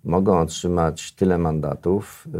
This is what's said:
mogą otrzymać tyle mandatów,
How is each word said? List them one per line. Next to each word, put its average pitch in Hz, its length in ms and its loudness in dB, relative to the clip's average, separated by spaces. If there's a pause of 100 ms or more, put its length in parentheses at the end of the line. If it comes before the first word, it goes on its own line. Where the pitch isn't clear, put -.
mogą 95 360 2
otrzymać 82 720 -2
tyle 92 260 2
mandatów, 82 880 -2 (120)